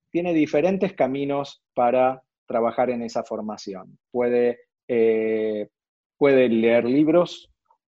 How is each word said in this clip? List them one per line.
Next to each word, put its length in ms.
tiene 220
diferentes 600
caminos 680
para 480
trabajar 440
en 120
esa 220
formación. 760
Puede, 500
eh, 800
puede 320
leer 360
libros, 640